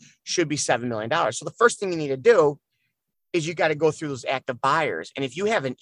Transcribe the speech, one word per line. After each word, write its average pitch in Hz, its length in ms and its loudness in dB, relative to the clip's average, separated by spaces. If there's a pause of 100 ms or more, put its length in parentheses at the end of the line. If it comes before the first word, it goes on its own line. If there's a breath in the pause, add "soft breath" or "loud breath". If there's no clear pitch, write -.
(240 soft breath)
should 170 240 -2
be 147 80 -4
seven 123 320 -2
million 113 220 -4
dollars. 123 280 0
So - 60 -12
the 160 80 -8
first 226 260 2
thing 190 140 -4
you 165 60 -2
need 151 100 -2
to 135 80 -2
do 147 420 4 (760)
is 165 140 -2
you 175 60 -4
gotta 160 220 0
go 151 160 2
through 151 180 -6
those 131 160 -8
active 127 380 -4
buyers. 135 520 0
And 139 100 -6
if 131 120 -8
you 190 80 -2
have 208 220 0
an 127 160 -6